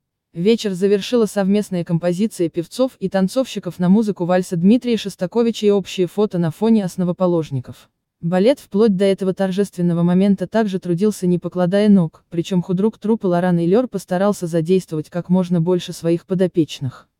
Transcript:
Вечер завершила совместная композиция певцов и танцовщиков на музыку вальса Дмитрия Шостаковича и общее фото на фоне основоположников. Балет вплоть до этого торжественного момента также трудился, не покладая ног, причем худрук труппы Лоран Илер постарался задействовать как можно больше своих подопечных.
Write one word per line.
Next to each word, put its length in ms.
Вечер 400
завершила 520
совместная 600
композиция 640
певцов 500
и 80
танцовщиков 720
на 80
музыку 380
вальса 320
Дмитрия 400
Шостаковича 720
и 20
общее 380
фото 300
на 140
фоне 320
основоположников. 1040
Балет 400
вплоть 380
до 80
этого 280
торжественного 680
момента 440
также 320
трудился, 480
не 120
покладая 480
ног, 420
причем 320
худрук 360
труппы 300
Лоран 320
Илер 280
постарался 600
задействовать 600
как 200
можно 320
больше 320
своих 320
подопечных. 840